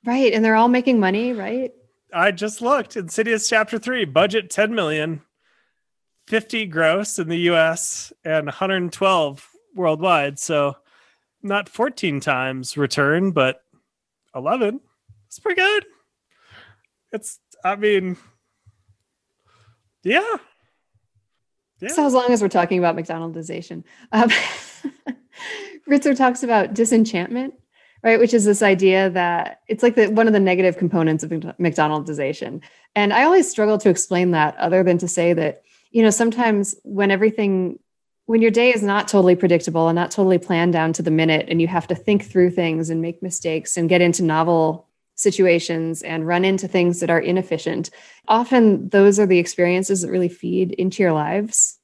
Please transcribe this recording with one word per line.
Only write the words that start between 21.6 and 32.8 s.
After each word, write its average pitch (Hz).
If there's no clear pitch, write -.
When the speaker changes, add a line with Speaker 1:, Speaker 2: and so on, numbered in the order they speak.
Speaker 2:
Yeah. 196
Speaker 1:
So 302
as 262
long 247
as 220
we're 196
talking 180
about 170
McDonaldization, 165
um, 220
<laughs> 392
Ritzer 285
talks 254
about 226
disenchantment, 226
right? 226
Which 226
is 214
this 208
idea 190
that 175
it's 220
like 240
the, 214
one 226
of 214
the 202
negative 185
components 160
of 156
McDo-, 165
McDonaldization. 151